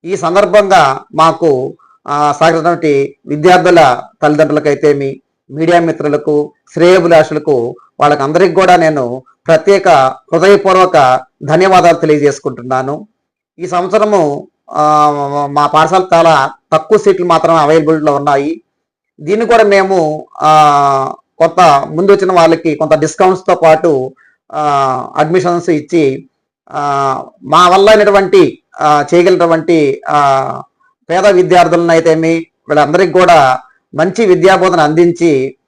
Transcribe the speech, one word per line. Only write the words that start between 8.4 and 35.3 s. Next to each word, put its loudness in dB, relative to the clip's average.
కూడా 2
నేను -2
ప్రత్యేక 2
హృదయపూర్వక 2
ధన్యవాదాలు 2
తెలియజేసుకుంటున్నాను. -4
ఈ -10
సంవత్సరము, -2
ఆ, 0
మా 0
పాఠశాల 0
చాలా 2
తక్కువ 0
సీట్లు 0
మాత్రమే 0
అవైలబిలిటీలో 0
ఉన్నాయి. -4
దీన్ని -4
కూడా 2
మేము, -2
ఆ, 2
కొంత 2
ముందు 0
వచ్చిన 0
వాళ్ళకి 0
కొంత -2
డిస్కౌంట్స్తో 0
పాటు, 0
ఆ, -6
అడ్మిషన్స్ -2
ఇచ్చి, -4
ఆ, -6
మా 2
వల్ల 4
అయినటువంటి, 2
ఆ, 0
చేయగలిగినటువంటి, 0
ఆ, -2
పేద 0
విద్యార్థులను 2
అయితేమి 0
వీళ్ళందరికీ 0
కూడా 4
మంచి -2
విద్యాబోధన 2
అందించి 0